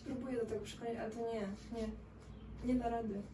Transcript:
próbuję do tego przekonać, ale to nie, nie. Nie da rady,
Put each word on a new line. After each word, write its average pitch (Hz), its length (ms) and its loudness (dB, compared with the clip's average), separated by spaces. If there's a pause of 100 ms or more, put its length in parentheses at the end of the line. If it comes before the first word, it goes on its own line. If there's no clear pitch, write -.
próbuję 254 320 0
do 226 80 4
tego 208 200 0
przekonać, 233 320 -2
ale 233 140 0
to 233 80 -4
nie, 226 280 2 (320)
nie. 220 80 2 (800)
Nie 247 100 6
da 240 140 4
rady, 220 320 2 (120)